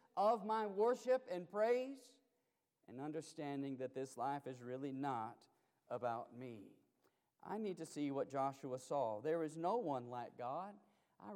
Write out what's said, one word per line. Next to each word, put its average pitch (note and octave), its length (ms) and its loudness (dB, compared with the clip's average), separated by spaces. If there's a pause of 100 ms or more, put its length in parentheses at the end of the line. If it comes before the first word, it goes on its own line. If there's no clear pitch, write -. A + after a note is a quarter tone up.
(140)
of G#3 300 6
my A3 220 2
worship B3 680 4
and F3+ 180 -2
praise, B3 460 4 (880)
and B2 140 -10
understanding C#3+ 760 -4
that C3 160 -4
this C3+ 240 -4
life C#3 280 -2
is B2 160 -8
really C3 300 -4
not B2+ 460 -2 (500)
about A#2 500 -2
me. A#2+ 200 -8 (840)
I - 140 -4
need G3+ 220 -2
to D#3+ 80 -4
see D3 240 0
what C#3 200 0
Joshua C3+ 480 0
saw. A#2 440 0
There D#3+ 200 2
is D#3 140 -2
no F3+ 220 2
one C3 320 0
like A#2+ 260 -6
God. D#3 380 -4 (440)
I G#3 180 -12